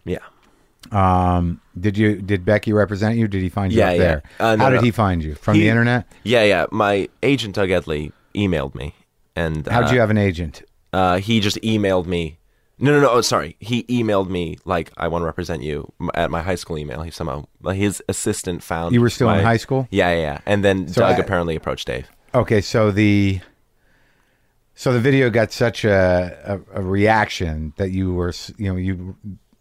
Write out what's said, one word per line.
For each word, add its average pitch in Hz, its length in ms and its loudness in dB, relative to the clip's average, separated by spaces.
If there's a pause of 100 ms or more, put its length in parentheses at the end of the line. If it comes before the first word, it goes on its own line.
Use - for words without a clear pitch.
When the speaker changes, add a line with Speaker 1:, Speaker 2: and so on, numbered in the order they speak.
Speaker 1:
Yeah. 85 140 -6 (720)
Speaker 2:
Um, 90 680 2 (180)
did 98 180 -2
you, 107 240 2
did 95 240 -2
Becky 107 280 2
represent 104 440 0
you? 113 120 0
Did 98 140 -2
he 92 60 -2
find 98 240 -2
you 110 60 2
Speaker 1:
Yeah, 101 120 4
Speaker 2:
up - 20 2
yeah. 87 60 2
there? 80 240 2 (180)
Speaker 1:
Uh, 110 160 2
Speaker 2:
How 120 80 2
Speaker 1:
no, 135 60 4
Speaker 2:
did 127 60 4
Speaker 1:
no. 110 60 2
Speaker 2:
he 120 80 4
find 95 320 0
you? 78 140 -8
From - 180 0
Speaker 1:
He 104 80 6
Speaker 2:
the 104 60 4
internet? 117 380 2 (180)
Speaker 1:
Yeah, 113 180 4
yeah. 95 300 4
My 101 360 0 (140)
agent, 120 320 0
Doug 98 140 0
Edley, 80 440 -2 (220)
emailed 82 400 -2
me. 67 200 -10 (420)
And, 80 320 -4
Speaker 2:
How'd 120 200 0
Speaker 1:
uh, 73 40 2
Speaker 2:
you 127 80 4
have 107 100 2
an 107 80 2
agent? 87 440 -2 (300)
Speaker 1:
uh, 92 260 2
he 110 200 0
just 98 240 0
emailed 98 440 0
me. 85 320 -6 (440)
No, 139 100 4
no, 147 80 4
no. 135 100 6
Oh, 120 100 4
sorry. 82 400 -2
He 117 240 -4
emailed 107 460 0
me, 85 340 -4
like, 87 320 -4
"I 85 100 -4
wanna 85 200 -2
represent 82 360 -6
you," 73 380 -8
m-, 85 140 -6
at 80 160 -2
my 82 120 -4
high 92 140 -4
school 82 220 -10
email. 73 240 -10
He 85 80 -10
somehow, 73 340 -8 (180)
like, 92 140 -4
his 101 320 -2
assistant 98 540 -4
found 85 320 -2
Speaker 2:
You 120 80 4
were 120 80 4
still 120 180 0
in 85 80 2
Speaker 1:
my 85 60 2
Speaker 2:
high 117 160 2
school? 131 320 -4
Speaker 1:
Yeah, 92 240 2
yeah. 76 320 -2
And 101 180 2
then 95 240 2
Speaker 2:
So 107 140 0
Speaker 1:
Doug 95 140 4
Speaker 2:
I - 20 2
Speaker 1:
apparently 85 360 -2
approached 73 320 -6
Dave. 64 220 -8 (260)
Speaker 2:
Okay, 113 280 2
so 110 280 0
the, 101 500 2 (1300)
so - 200 0
the 123 60 2
video 135 300 4
got 110 220 2
such - 320 -2
a, 92 760 2 (140)
a, 101 60 -6
a - 20 -4
reaction 95 960 0
that 95 140 -2
you 95 240 -2
were, 87 160 -2
s-, - 260 -12
you 101 160 -4
know, 92 40 -4
you, 92 380 -6 (460)